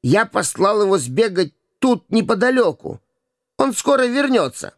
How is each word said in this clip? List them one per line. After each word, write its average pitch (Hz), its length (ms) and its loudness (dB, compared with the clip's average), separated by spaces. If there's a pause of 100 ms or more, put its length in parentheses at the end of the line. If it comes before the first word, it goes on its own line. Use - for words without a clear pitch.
Я 190 240 2
послал 208 560 0
его 196 160 2
сбегать 170 560 -2 (260)
тут 247 300 0
неподалёку. 220 920 0 (560)
Он 269 160 0
скоро 269 320 0
вернётся. 247 720 -2